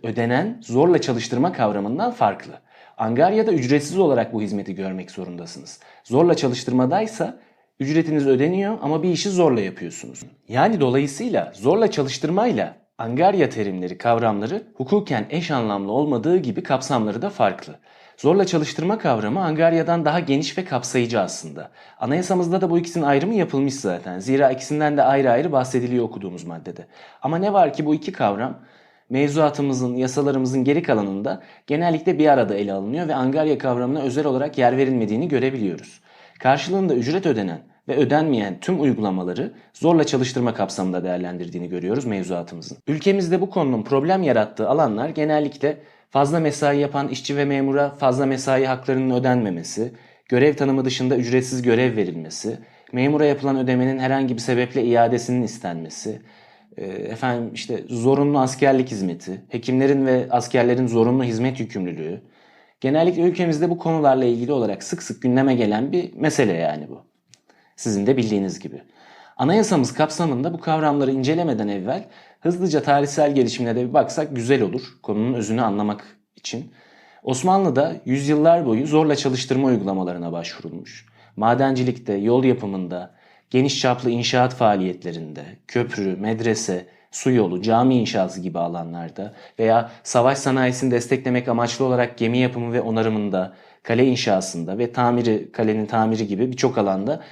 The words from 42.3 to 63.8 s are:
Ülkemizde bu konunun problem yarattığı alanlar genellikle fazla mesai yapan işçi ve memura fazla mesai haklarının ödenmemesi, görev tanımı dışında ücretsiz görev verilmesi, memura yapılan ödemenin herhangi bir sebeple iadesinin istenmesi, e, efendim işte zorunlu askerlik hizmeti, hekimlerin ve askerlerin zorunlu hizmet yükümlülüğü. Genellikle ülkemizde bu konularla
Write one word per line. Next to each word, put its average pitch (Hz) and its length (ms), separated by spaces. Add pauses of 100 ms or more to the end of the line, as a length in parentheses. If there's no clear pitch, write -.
Ülkemizde 175 540
bu 190 100
konunun 131 320
problem 156 400
yarattığı 110 460
alanlar 131 400
genellikle 151 680 (340)
fazla 143 300
mesai 143 380
yapan 143 300
işçi 143 280
ve 143 80
memura 139 460
fazla 139 360
mesai 131 380
haklarının 131 560
ödenmemesi, 113 720 (360)
görev 139 260
tanımı 135 300
dışında 127 320
ücretsiz 127 460
görev 120 340
verilmesi, 90 600 (340)
memura 143 320
yapılan 139 340
ödemenin 127 400
herhangi 131 360
bir 113 60
sebeple 123 440
iadesinin 120 580
istenmesi, 87 800 (540)
e, 98 100
efendim 113 680
işte - 340
zorunlu 135 500
askerlik 131 520
hizmeti, 95 580
hekimlerin 131 580
ve 127 240
askerlerin 123 560
zorunlu 117 380
hizmet 120 360
yükümlülüğü. 87 600 (600)
Genellikle 165 420
ülkemizde 175 480
bu 170 80
konularla 147 460